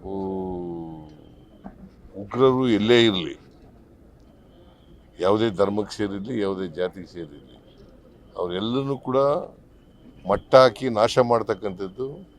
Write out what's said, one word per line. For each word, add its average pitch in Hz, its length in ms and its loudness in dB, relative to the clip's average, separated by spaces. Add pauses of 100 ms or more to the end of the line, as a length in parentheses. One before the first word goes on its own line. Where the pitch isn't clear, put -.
ಊ-, 90 1000 -8 (1120)
ಉಗ್ರರು 127 480 2
ಎಲ್ಲೇ 117 360 6
ಇರಲಿ, 90 340 -2 (1800)
ಯಾವುದೇ 107 300 2
ಧರ್ಮಕ್ಕೆ 101 480 -2
ಸೇರಿರಲಿ, 104 440 -6
ಯಾವುದೇ 95 260 -4
ಜಾತಿಗೆ 90 400 -6
ಸೇರಿರಲಿ, 73 680 -18 (600)
ಅವರೆಲ್ಲರನ್ನೂ 113 600 -4
ಕೂಡ 131 200 -4 (1120)
ಮಟ್ಟ 101 260 0
ಹಾಕಿ 131 340 6
ನಾಶ 117 300 2
ಮಾಡ್ತಕ್ಕಂಥದ್ದು 110 1200 -2